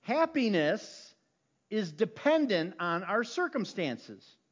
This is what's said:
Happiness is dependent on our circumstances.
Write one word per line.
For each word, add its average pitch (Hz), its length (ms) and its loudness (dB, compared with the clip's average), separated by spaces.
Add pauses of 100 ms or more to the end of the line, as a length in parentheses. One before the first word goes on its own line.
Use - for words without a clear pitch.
Happiness 226 1120 0 (560)
is 202 220 -2
dependent 220 880 2
on 175 240 -2
our 208 200 0
circumstances. 175 1000 -4 (260)